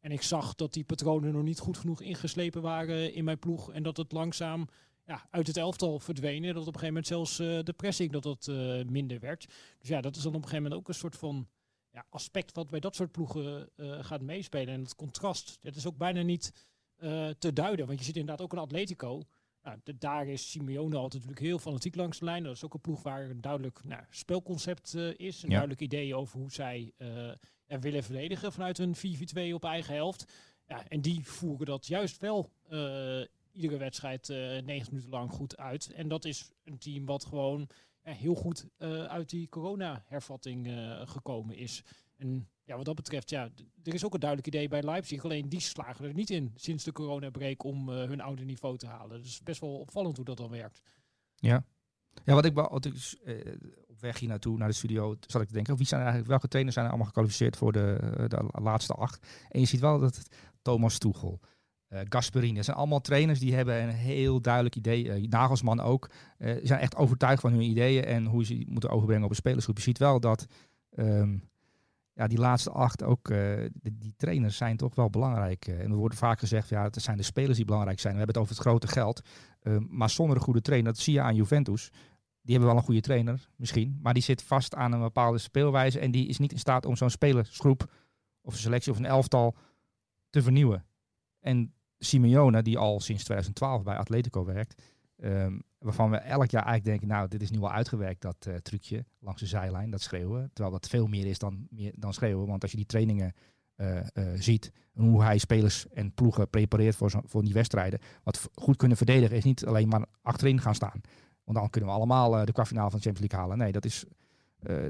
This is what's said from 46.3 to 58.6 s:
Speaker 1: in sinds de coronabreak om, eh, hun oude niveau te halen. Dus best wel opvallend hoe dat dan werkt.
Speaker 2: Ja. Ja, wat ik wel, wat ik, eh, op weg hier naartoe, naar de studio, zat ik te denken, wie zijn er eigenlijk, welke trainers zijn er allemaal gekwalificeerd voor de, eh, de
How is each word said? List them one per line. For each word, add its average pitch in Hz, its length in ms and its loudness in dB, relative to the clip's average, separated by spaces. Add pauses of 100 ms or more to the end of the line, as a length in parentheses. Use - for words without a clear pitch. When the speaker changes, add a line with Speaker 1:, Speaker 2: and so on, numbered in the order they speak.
Speaker 1:
in 143 240 -4
sinds 156 300 -8
de 156 80 -8
coronabreak 139 720 -8
om, 135 240 -6
eh, 127 80 -6
hun 131 240 -6
oude 131 240 -10
niveau 131 340 -8
te 120 80 -14
halen. 117 360 -16
Dus 123 200 -16
best 165 180 -10
wel 139 180 -8
opvallend 175 380 -6
hoe 123 80 -8
dat 127 120 -10
dan 117 140 -10
werkt. 117 320 -14 (520)
Speaker 2:
Ja. 120 300 4 (600)
Ja, 139 100 6
wat 151 100 8
ik 156 100 4
wel, 147 160 2
wat 135 140 -4
ik, 135 100 -6 (300)
eh, 123 100 -8 (640)
op 113 60 -16
weg 120 140 -6
hier 117 100 -4
naartoe, 113 300 -2
naar 107 100 2
de 107 60 2
studio, 107 420 -2 (100)
zat 123 160 0
ik 98 60 -2
te 107 60 -10
denken, 110 220 0
wie 131 100 2
zijn 135 140 0
er 123 60 0
eigenlijk, 117 240 0
welke 135 180 2
trainers 135 260 0
zijn 120 120 0
er 120 60 0
allemaal 110 200 0
gekwalificeerd 110 440 2
voor 110 160 2
de, 104 260 2 (180)
eh, 117 120 0
de - 200 -2 (140)